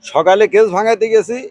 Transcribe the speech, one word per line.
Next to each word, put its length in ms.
সকালে 460
কেস 220
ভাঙাইতে 380
গেছি 420